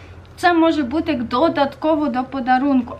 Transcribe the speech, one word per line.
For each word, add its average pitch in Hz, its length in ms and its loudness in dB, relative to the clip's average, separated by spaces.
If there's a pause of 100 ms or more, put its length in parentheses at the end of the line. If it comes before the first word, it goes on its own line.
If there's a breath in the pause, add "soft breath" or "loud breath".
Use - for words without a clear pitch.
(360 loud breath)
Це 349 180 2
може 320 300 4
бути 311 280 -4
як 247 120 -2
додатково 294 840 0
до 254 160 -2
подарунку, 254 760 0